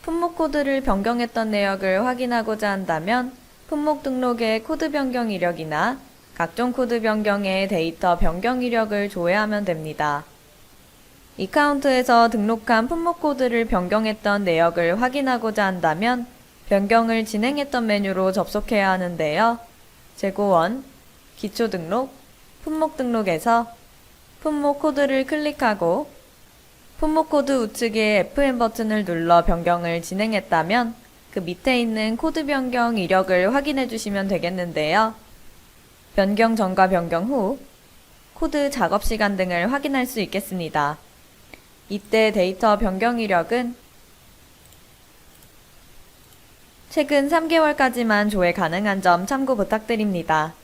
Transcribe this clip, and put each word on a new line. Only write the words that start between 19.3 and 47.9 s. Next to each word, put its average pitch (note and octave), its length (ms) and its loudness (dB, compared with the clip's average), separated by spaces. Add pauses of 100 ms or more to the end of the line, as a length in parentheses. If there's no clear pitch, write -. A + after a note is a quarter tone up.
재고 G3 320 -2
원, F#3+ 360 2 (520)
기초 G#3+ 340 -4
등록, G3 420 -4 (500)
품목 D#4 340 -2
등록에서 A#3 680 0 (760)
품목 C#4+ 380 0
코드를 C#4 460 0
클릭하고 C#4+ 840 -2 (880)
품목 D#4 300 2
코드 C#4 240 2
우측의 A3 680 0
에프엠 B3+ 400 0
버튼을 A3 460 0
눌러 E3+ 400 4
변경을 E3+ 580 0
진행했다면 G#3 920 0 (380)
그 G3 80 -4
밑에 F3+ 400 -2
있는 A3 360 -2
코드 D#4+ 300 -2
변경 B3 500 0
이력을 F#3 580 2
확인해 C#4 340 -2
주시면 G3+ 400 -4
되겠는데요. F3 880 0 (1000)
변경 G#3 400 2
전과 F#3+ 340 2
변경 E3+ 360 0
후 B3 340 -2 (760)
코드 D4 360 0
작업 G#3+ 340 0
시간 G#3+ 320 0
등을 F3+ 360 0
확인할 C#4 340 -2
수 B3 140 -6
있겠습니다. D#3+ 760 -2 (920)
이때 G#3+ 420 2
데이터 G3+ 480 2
변경 A3 400 0
이력은 A3+ 560 -2 (3250)
최근 C#4+ 400 2
삼 E4 200 0
개월까지만 B3 840 2